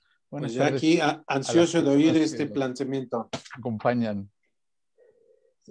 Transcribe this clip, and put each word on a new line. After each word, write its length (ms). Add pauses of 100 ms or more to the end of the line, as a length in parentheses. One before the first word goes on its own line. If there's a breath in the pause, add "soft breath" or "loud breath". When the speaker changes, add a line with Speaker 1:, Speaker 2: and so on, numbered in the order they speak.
(300)
Speaker 1:
Buenas 200
Speaker 2:
Pues 40
ya 100
Speaker 1:
tardes 180
Speaker 2:
aquí, 180
a-, 260
Speaker 1:
a 120
las 100
Speaker 2:
ansioso 320
de 80
oír 240
Speaker 1:
personas 60
que 60
Speaker 2:
este 200
Speaker 1:
nos 80
Speaker 2:
planteamiento. 800 (260)
Speaker 1:
acompañan. 760 (1400)